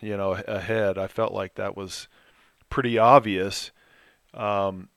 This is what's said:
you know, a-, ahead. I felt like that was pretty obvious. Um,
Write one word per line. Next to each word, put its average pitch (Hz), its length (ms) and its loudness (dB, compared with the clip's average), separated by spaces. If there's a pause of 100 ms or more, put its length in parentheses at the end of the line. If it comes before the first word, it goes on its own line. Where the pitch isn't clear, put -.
you 104 160 -6
know, 98 180 0
a-, 101 100 -6 (120)
ahead. 98 420 0
I 95 80 -4
felt - 260 -2
like 98 220 -6
that 98 220 -6
was 95 320 -12 (600)
pretty 120 280 0
obvious. 107 720 4 (640)
Um, 98 640 -4